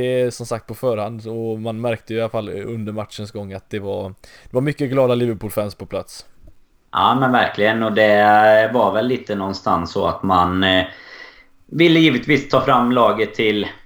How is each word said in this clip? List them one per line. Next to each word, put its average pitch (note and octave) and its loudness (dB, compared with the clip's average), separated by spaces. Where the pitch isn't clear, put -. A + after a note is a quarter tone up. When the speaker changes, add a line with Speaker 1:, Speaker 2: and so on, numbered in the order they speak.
Speaker 1:
är B2 0
som A#2+ -12
sagt A#2 -8
på A2+ -12
förhand, A2 -4
och A2+ -6
man A2 -8
märkte A2+ -6
ju A2 -4
i - -2
alla A2+ -4
fall G#2+ -6
under G#2 -8
matchens G#2 -12
gång G2+ -12
att - -14
det A2 -8
var, G2 -8
det - -20
var B2 0
mycket C#3+ -2
glada B2+ 2
Liverpool-fans G#2+ -4
på - -14
plats. - -10
Speaker 2:
Ja, G#2+ 2
men C3 2
verkligen, A2+ 2
och A2 -2
det G#2+ 6
var A2 4
väl A2 0
lite A#2+ -4
någonstans F#2+ -4
så F#2+ -2
att E2 -4
man, F#2 2
eh, F#2 2
ville E3 4
givetvis C#3 2
ta C3 2
fram B2 2
laget A2 2
till, G#2 -2